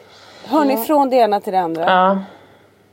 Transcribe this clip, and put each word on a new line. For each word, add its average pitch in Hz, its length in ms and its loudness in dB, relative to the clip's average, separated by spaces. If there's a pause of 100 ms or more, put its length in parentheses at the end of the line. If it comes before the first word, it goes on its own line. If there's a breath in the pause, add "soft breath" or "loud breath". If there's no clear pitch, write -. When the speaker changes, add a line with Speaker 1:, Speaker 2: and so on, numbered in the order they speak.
(460 soft breath)
Speaker 1:
Hör 285 200 0
ni, 269 80 0
Speaker 2:
Ja. 226 60 -4
Speaker 1:
från 277 300 0
det 254 60 -2
ena 208 240 2
till 202 140 -8
det 190 60 0
andra. 165 260 -4
Speaker 3:
Ja. 185 320 2 (760 loud breath)